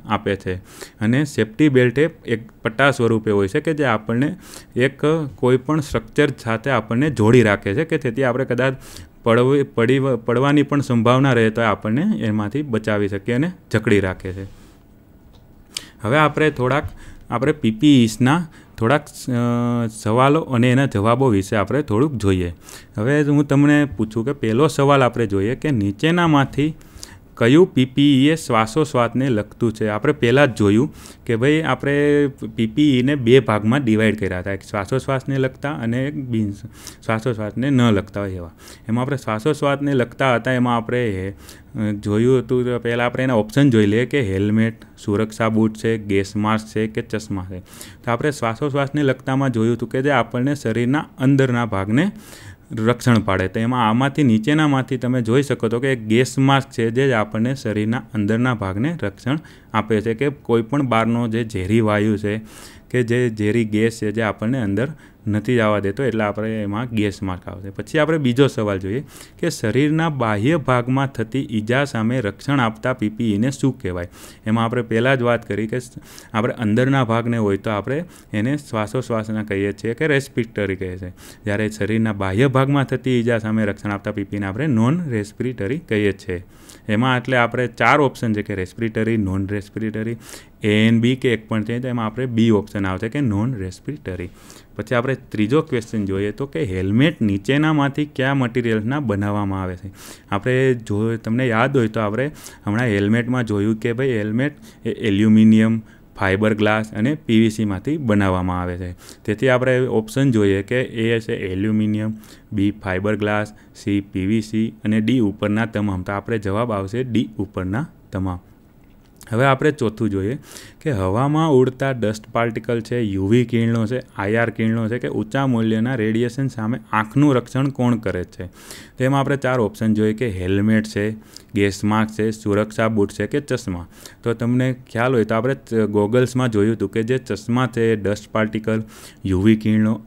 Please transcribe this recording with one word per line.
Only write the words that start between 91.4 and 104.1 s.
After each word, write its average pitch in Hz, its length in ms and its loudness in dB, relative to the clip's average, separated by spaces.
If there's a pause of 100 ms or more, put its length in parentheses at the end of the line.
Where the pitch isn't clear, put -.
પણ 110 140 -2
છે, 117 160 -6
તો 127 80 -6
એમાં 120 180 -4
આપણે 110 200 -6
બી 117 240 2
ઓપ્શન 104 360 2
આવશે 95 240 -4
કે 143 120 -4
નોન 110 340 0
રેસ્પિરેટરી. 92 760 -10 (460)
પછી 107 200 -4
આપણે 127 200 0
ત્રીજો 110 460 0
ક્વેશ્ચન 113 440 -4
જોઈએ 98 260 -4
તો 135 140 -8
કે 139 180 -6
હેલ્મેટ 104 580 0
નીચેનામાંથી 139 840 0
કયા 135 280 -2
મટીરિયલ્સના 120 640 -2
બનાવવામાં 104 640 -2
આવે 92 120 -6
છે? 92 160 -14 (400)
આપણે 127 420 0
જો 113 440 -2
તમને 113 300 -2
યાદ 123 300 2
હોય 117 100 2
તો 110 120 -4
આપણે 110 320 -4 (320)
હમણાં 107 220 0
હેલ્મેટમાં 113 600 0
જોયું 107 300 0
કે 117 180 -4
ભાઈ 127 240 -2